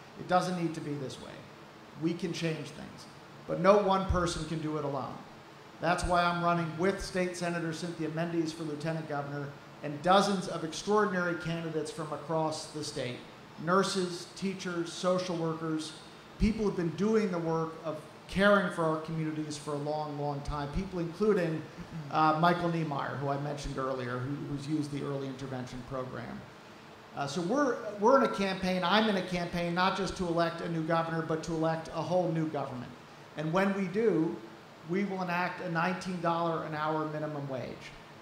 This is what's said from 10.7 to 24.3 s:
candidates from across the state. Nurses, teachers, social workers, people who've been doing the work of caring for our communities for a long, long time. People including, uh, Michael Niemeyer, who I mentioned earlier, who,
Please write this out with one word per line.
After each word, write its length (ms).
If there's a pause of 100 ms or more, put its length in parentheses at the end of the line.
candidates 480
from 240
across 540
the 160
state. 340 (480)
Nurses, 720
teachers, 580
social 420
workers, 580 (460)
people 260
who've 120
been 200
doing 340
the 80
work 340 (100)
of 140 (300)
caring 460
for 100
our 140
communities 600
for 160
a 40
long, 420
long 220
time. 320
People 260
including, 600 (500)
uh, 280
Michael 300
Niemeyer, 460
who 140
I 100
mentioned 400
earlier, 400
who, 160 (180)